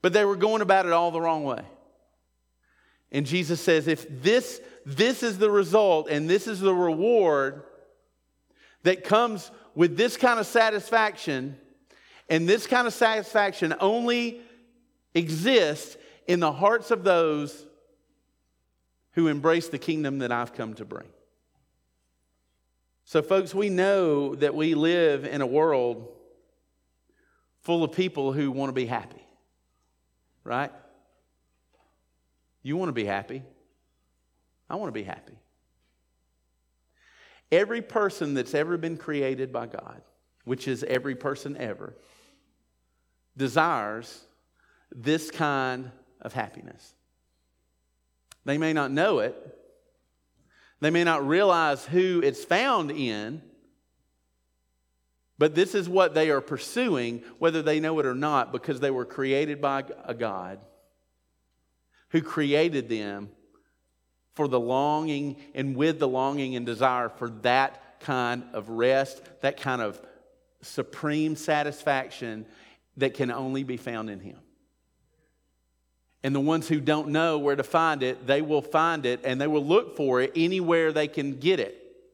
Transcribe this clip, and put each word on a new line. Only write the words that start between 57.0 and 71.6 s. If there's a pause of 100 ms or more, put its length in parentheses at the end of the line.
whether
they
know
it
or
not,
because
they
were
created
by (180)
a
God (1500)
who
created
them (1040)
for
the
longing (180)
and
with
the
longing
and
desire
for
that
kind (100)
of
rest, (200)
that
kind
of (600)
supreme
satisfaction (500)